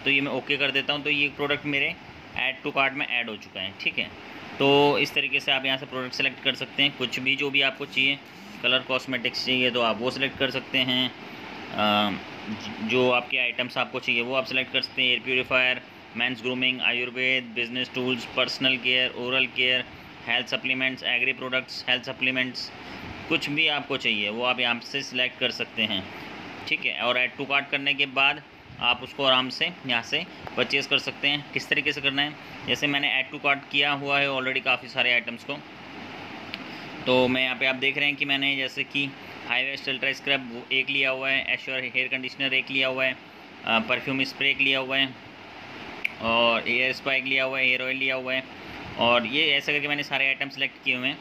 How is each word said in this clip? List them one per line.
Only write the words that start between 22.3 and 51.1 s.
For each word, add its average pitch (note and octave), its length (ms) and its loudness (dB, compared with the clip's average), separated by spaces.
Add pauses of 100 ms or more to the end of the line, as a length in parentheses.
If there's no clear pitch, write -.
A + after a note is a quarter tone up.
कुछ D#3+ 200 0
भी D#3 180 2
आपको C#3 300 0
चाहिए G#2 320 0
वो A2+ 140 -2
आप B2 160 2
यहाँ A#2+ 200 2
से C#3 220 -6
select B2+ 380 -2
कर B2 120 2
सकते A2+ 320 -2
हैं, G2+ 200 -2 (640)
ठीक D#3 180 -2
है। D#2 140 -2
और B2 280 2
add A#2 140 -6
to C3 100 -4
cart C#3 200 2
करने C#3+ 220 2
के C#3 120 2
बाद C#3 380 2 (360)
आप A#2+ 240 0
उसको C#3 200 -4
आराम C3 260 6
से D#3+ 220 -2 (160)
यहाँ A#2 160 2
से D#3+ 220 -2 (320)
purchase C3+ 320 2
कर C#3 80 4
सकते - 300 -2
हैं। C#3+ 240 0
किस - 180 -6
तरीके D3 220 2
से C#3+ 100 -4
करना C#3 200 0
है, D3 120 -2 (340)
जैसे B2 200 2
मैंने C#3 360 2
add - 120 -6
to C#3+ 100 -4
cart C#3 260 2
किया C#3+ 200 4
हुआ C#3 280 2
है C#3+ 80 4
already C3 360 0
काफ़ी C3 240 0
सारे B2 260 2
items A#2 300 0
को, C#3 100 -6 (1500)
तो B2+ 220 6
मैं C3 160 4
यहाँ B2+ 120 0
पे B2 100 0
आप C3 100 4
देख C3+ 220 0
रहे C#3+ 80 2
हैं C#3+ 100 2
कि C#3+ 100 -2
मैंने C#3 300 2
जैसे C3+ 280 -2
कि C#3 260 -2 (380)
हाई B2 160 2
waste C3+ 260 -4
ultra C3+ 240 0
scrub C3 400 -2
वो A#2+ 180 -10
एक C3 180 2
लिया C#3 200 2
हुआ C3 200 -2
है, C3+ 240 0
एश्योर C3 260 -4
हेयर B2+ 280 -2
conditioner C3 460 -2
एक C3 180 0
लिया C3+ 160 2
हुआ C3 180 0
है, B2+ 100 0 (500)
अ, A2+ 140 4
perfume B2 440 0
spray C#3 280 0
एक C3 100 0
लिया C3+ 180 4
हुआ C3 180 -2
है, C3+ 120 4 (1120)
और A#2 460 6
हेयर B2+ 260 2
स्पा C3+ 200 0
एक C3 120 0
लिया C3+ 180 4
हुआ C3 160 0
है, C3 60 4
Hair B2+ 160 4
Oil C3 160 0
लिया C3 180 2
हुआ B2+ 180 -2
है, C3 100 0 (540)
और A#2 280 6
ये D3 260 4
ऐसे C#3+ 220 2
करके D3 140 2
मैंने D3 160 0
सारे C3+ 240 2
आइटम C3+ 220 0
select C3+ 360 -4
किए C3 100 2
हुए B2+ 120 -2
हैं। C#3 140 -2